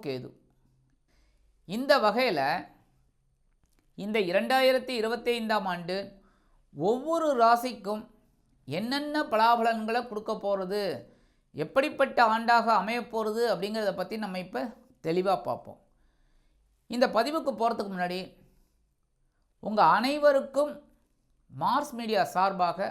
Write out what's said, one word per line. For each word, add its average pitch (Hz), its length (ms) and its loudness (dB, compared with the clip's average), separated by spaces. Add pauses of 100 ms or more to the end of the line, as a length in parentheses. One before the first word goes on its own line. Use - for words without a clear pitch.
கேது. 131 260 -8 (1400)
இந்த 254 240 0 (140)
வகையில 208 340 2 (1600)
இந்த 208 200 -2 (120)
இரண்டாயிரத்தி 254 720 2
இருபத்தைந்தாம் 220 760 0
ஆண்டு 175 240 -6 (760)
ஒவ்வொரு 262 540 0 (140)
ராசிக்கும் 226 600 2 (680)
என்னென்ன 285 680 -4
பலாபலன்களை 226 760 2
கொடுக்க 214 260 -6 (120)
போறது, 196 360 -2 (720)
எப்படிப்பட்ட 269 640 0 (140)
ஆண்டாக 233 320 2 (140)
அமையப் 233 340 -4
போறது 220 380 -2
அப்படிங்கிறத 202 500 -2
பத்தி 220 220 -8
நம்ம 185 140 -8 (100)
இப்ப 240 200 -6 (380)
தெளிவா 180 300 0 (100)
பார்ப்போம். 104 340 -8 (1080)
இந்த 247 160 2 (100)
பதிவுக்கு 277 420 0
போறதுக்கு 220 340 -2
முன்னாடி 180 240 -4 (1500)
உங்க 208 180 0 (160)
அனைவருக்கும் 277 720 2 (800)
மார்ஸ் 208 480 -2
மீடியா 220 240 0 (100)
சார்பாக 185 580 0